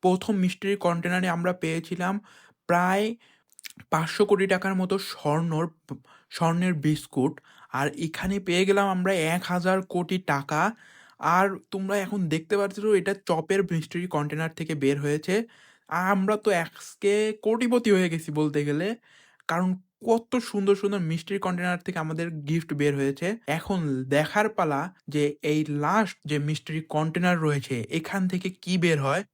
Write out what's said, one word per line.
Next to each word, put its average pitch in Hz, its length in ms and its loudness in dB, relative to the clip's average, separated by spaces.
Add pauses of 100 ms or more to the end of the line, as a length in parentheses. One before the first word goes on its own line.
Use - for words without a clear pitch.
প্রথম 185 300 2 (100)
মিষ্টির 196 320 -2 (100)
কন্টেনারে 175 500 0
আমরা 175 160 -2 (120)
পেয়েছিলাম 175 520 -4 (540)
প্রায় 180 360 2 (880)
পাঁচশো 160 360 2
কোটি 196 240 4
টাকার 190 280 0
মতো 185 140 0 (160)
স্বর্ণর, 160 540 0 (720)
স্বর্ণের 175 380 2 (120)
বিস্কুট, 147 480 0 (460)
আর 143 80 0 (180)
এখানে 180 300 -4 (120)
পেয়ে 180 220 2
গেলাম 202 160 4 (100)
আমরা 185 180 2 (220)
এক 180 60 -2 (100)
হাজার 180 260 2 (160)
কোটি 180 240 -2 (160)
টাকা। 143 280 0 (760)
আর 190 80 6 (280)
তোমরা 196 220 -2 (100)
এখন 202 140 -4 (140)
দেখতে 160 260 -2
পাচ্ছ 196 160 -2 (260)
এটা 196 120 -2 (140)
চপের 175 340 0 (100)
মিষ্টির 170 340 -4 (100)
কন্টেনার 151 440 -2
থেকে 160 140 -4 (100)
বের 139 200 4
হয়েছে। 151 320 0 (760)
আমরা 202 340 2
তো 214 60 2 (140)
আজকে - 500 -2 (320)
কোটিপতি 233 500 2
হয়ে 185 180 4
গেছি 160 160 -6 (100)
বলতে 147 280 2
গেলে, 151 200 0 (600)
কারণ 175 200 2 (400)
কত 226 220 2 (180)
সুন্দর 202 320 4
সুন্দর 202 180 0 (100)
মিষ্টির 170 360 -4
কন্টেনার 180 400 -2
থেকে 175 200 -6
আমাদের 160 220 -4 (200)
গিফট 160 220 -2 (120)
বের 147 180 4
হয়েছে। 139 280 0 (300)
এখন 185 220 -2 (360)
দেখার 180 320 2 (100)
পালা 151 240 0 (320)
যে 147 100 2 (280)
এই 156 80 2 (240)
লাস্ট 190 340 0 (120)
যে 151 80 0 (100)
মিষ্টির 156 320 -4 (160)
কন্টেনার 170 500 2
রয়েছে, 143 300 0 (240)
এখান 190 220 -4 (100)
থেকে 185 160 -2 (160)
কি 175 100 -2 (120)
বের 160 200 4
হয় 151 180 0 (100)